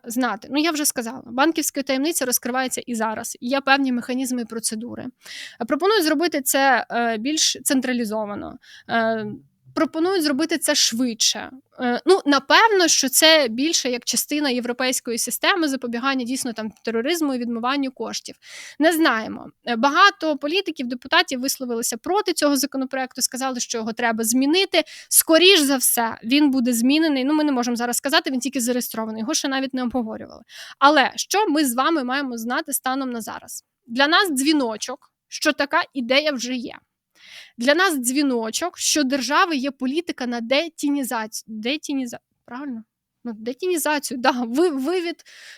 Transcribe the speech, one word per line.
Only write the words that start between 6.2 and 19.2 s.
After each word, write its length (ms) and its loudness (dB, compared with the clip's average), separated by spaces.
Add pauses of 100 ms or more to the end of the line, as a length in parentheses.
це, 500 2
е, 260 0
більш 460 -2
централізовано. 920 -2 (320)
Е, 360 0 (520)
пропонують 460 0
зробити 340 0
це 180 0
швидше. 760 0 (280)
Е, 260 -2
ну, 200 6
напевно, 640 4
що 220 2
це 380 6
більше 420 -2
як 160 -6
частина 440 -2
європейської 680 -2
системи 500 0
запобігання 580 -2
дійсно 280 -4
там 180 -8 (140)
тероризму 480 0
і 40 -2
відмиванню 540 -2
коштів. 440 -10 (440)
Не 140 6
знаємо. 540 0 (180)